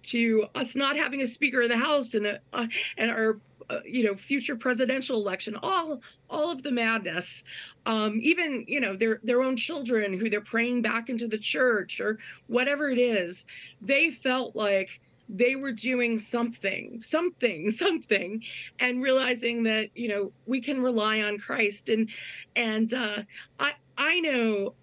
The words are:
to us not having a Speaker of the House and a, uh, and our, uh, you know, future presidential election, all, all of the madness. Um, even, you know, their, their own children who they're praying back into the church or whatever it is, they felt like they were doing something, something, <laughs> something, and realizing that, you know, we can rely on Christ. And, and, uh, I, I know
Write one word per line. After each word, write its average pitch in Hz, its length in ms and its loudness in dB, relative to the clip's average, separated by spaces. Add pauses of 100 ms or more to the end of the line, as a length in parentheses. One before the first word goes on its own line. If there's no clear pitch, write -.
to 226 500 2
us 247 200 -4
not 277 220 0
having 277 260 -2
a 254 40 0
Speaker 247 360 0
of 233 60 2
the 233 100 2
House 277 360 2
and 208 120 2
a, 208 140 -4 (120)
uh, 233 140 -2 (300)
and 226 140 2
our, 220 280 0 (320)
uh, - 140 -2
you 247 180 0
know, 208 120 2
future 262 420 -2
presidential 254 600 0
election, 202 460 -2
all, 320 380 0 (300)
all 311 200 0
of 269 120 -6
the 294 80 -4
madness. 220 760 -2 (400)
Um, 214 380 0
even, 311 440 0
you 285 140 -2
know, 196 160 -2
their, 220 260 2
their 240 200 2
own 262 140 0
children 226 600 -2
who 220 120 0
they're 208 100 0
praying 240 420 0
back 226 280 -2
into 233 180 -4
the 220 100 -4
church 220 600 0
or 214 180 0 (280)
whatever 277 420 0
it 254 100 2
is, 202 460 2 (380)
they 277 280 4
felt 254 460 -2
like 202 440 2 (280)
they 240 280 2
were 269 160 -4
doing 240 460 0
something, 233 840 -4
something, 226 680 0
<laughs> - 0 -
something, 220 720 0 (380)
and 247 220 0
realizing 247 640 2
that, 220 300 2
you 240 140 -4
know, 202 240 -2 (140)
we 247 160 0
can 269 200 -2
rely 220 380 2
on 208 160 0
Christ. 208 540 -2
And, 220 180 4 (480)
and, 226 380 2
uh, 214 280 -2 (380)
I, 285 120 2 (260)
I 320 220 2
know 226 640 2